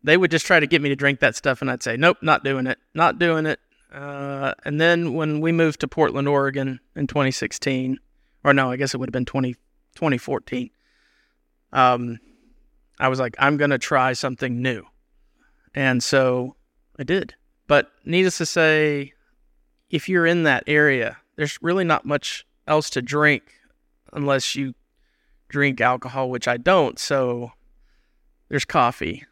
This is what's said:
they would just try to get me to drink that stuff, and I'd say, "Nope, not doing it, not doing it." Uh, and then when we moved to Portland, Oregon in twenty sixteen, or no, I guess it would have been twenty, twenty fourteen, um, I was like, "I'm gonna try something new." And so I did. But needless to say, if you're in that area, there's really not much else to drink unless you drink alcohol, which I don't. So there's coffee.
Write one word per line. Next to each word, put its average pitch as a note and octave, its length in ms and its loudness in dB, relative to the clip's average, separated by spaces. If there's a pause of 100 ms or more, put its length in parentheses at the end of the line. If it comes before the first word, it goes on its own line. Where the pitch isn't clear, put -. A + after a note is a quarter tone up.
they D#3 140 4
would F3+ 140 4
just D#3+ 160 0
try F3 140 4
to D3 60 0
get D3+ 160 2
me C#3+ 80 0
to C#3 60 0
drink C#3 240 0
that A#2+ 140 2
stuff, - 280 -2
and C3 80 -2
I'd B2 120 -6
say, A#2 140 -4
"Nope, D#3+ 260 4
not D#3 220 2
doing C3 220 -2
it, B2+ 120 -4 (160)
not D#3+ 240 2
doing D#3+ 280 0
it." D#3 120 -2 (320)
Uh, C#3 600 -8 (120)
and D3 140 -4
then E3+ 360 2
when D#3 260 -2
we E3 100 0
moved E3 300 2
to C#3 80 -4
Portland, C#3 400 0
Oregon C3+ 500 -2 (160)
in C#3+ 120 -4
twenty C3+ 240 0
sixteen, C3 680 -4 (460)
or C#3 80 4
no, C3+ 180 2
I B2+ 60 -4
guess C3+ 160 -2
it C3 60 -6
would B2 100 -6
have A#2 60 -12
been B2+ 100 -2
twenty, B2+ 320 -4 (380)
twenty C#3+ 240 0
fourteen, B2+ 500 -6 (1040)
um, B2 460 2 (840)
I C3 80 2
was C3 100 0
like, B2 200 -4
"I'm C#3+ 180 2
gonna C#3+ 220 2
try C3 340 0
something B2+ 480 -4
new." A#2+ 240 -4 (920)
And C3+ 280 0
so C3 520 0 (440)
I C#3+ 40 -8
did. E3+ 320 -4 (320)
But D3 240 2 (140)
needless F3+ 340 2
to E3 80 -4
say, D3+ 680 0 (720)
if - 180 -4
you're F3 200 2
in E3+ 160 2
that C#3 240 2
area, C#3 500 2 (200)
there's D3 260 -6
really F3+ 220 0
not E3 200 0
much - 420 -6 (200)
else D3+ 240 0
to C3+ 100 -4
drink C#3+ 540 0 (580)
unless C#3 420 -2
you C3+ 200 -6 (760)
drink C#3+ 320 -2
alcohol, B2+ 480 0
which B2 180 -6
I A#2+ 120 0
don't. D3+ 400 2
So A#2+ 540 -2 (960)
there's - 180 -4
coffee. A#2+ 640 -2